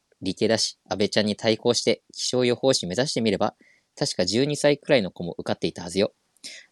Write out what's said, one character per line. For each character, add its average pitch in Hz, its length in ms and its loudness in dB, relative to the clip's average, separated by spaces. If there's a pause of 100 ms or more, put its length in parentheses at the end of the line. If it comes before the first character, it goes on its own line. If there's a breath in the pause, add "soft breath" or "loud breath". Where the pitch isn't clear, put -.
(220)
理 92 120 -4
系 110 140 0
だ 110 80 2
し、 - 220 -4 (100)
安 107 80 -4
倍 101 140 0
ち 113 100 0
ゃ - 20 4
ん 104 40 0
に 104 100 -2
対 110 220 0
抗 120 160 0
し - 80 -4
て - 200 0 (120)
気 - 160 -8
象 127 160 2
予 120 80 2
報 131 180 2
士 - 140 -2
目 87 80 -4
指 - 140 0
し - 40 -6
て - 80 -4
み 113 100 2
れ 95 60 2
ば？ 104 180 0 (400 soft breath)
確 - 220 -4
か 98 80 0
十 110 220 2
二 147 100 -2
歳 147 220 2
く - 120 -10
ら 147 60 6
い 113 60 4
の 90 80 -6
子 - 120 -12
も 85 140 -8
受 - 60 -8
か 117 100 -2
っ - 60 -6
て - 80 -2
い 80 80 -4
た - 80 -12
は 87 80 -10
ず 92 80 -2
よ。 101 160 2 (580 loud breath)